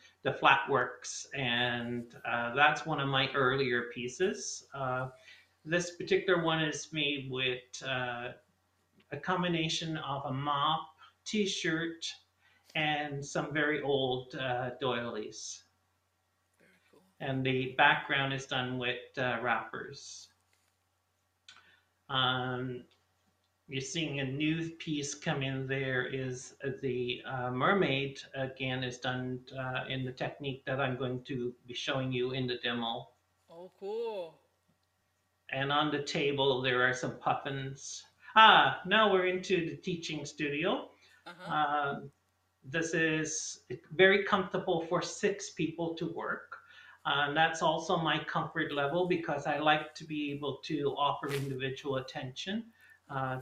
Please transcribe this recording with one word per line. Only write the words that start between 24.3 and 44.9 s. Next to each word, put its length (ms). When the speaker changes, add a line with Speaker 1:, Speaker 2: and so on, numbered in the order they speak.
Speaker 1:
piece 360
come 280
in 240
there 400
is 480
the, 460
uh, 240
mermaid, 720
again, 480
is 160
done, 420
uh, 300
in 160
the 80
technique 520
that 160
I'm 160
going 280
to 300
be 80
showing 380
you 200
in 140
the 160
demo. 480
Speaker 2:
Oh, 280
cool. 600
Speaker 1:
And 220
on 180
the 120
table, 580
there 280
are 40
some 260
puffins. 840
Ah, 500
now 260
we're 140
into 300
the 60
teaching 500
studio. 640
Speaker 2:
Uh-huh. 280
Speaker 1:
Um, 560
this 280
is 680
very 320
comfortable 580
for 180